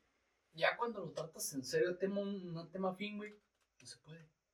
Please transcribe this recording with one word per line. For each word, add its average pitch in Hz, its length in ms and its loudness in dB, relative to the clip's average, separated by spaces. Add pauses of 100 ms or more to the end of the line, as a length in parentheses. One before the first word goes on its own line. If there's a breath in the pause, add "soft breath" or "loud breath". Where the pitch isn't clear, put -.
(540)
ya 160 240 6
cuando 233 240 0
lo 151 100 -4
tratas 160 420 -4
en 131 100 -2
serio, 175 340 4
tema, 202 240 2
un, 185 360 -2
un 165 140 -8
tema 185 240 0
fin, 208 220 -4
güey, 208 160 -8 (460)
no - 60 -20
se - 140 -14
puede. 160 260 -16 (280)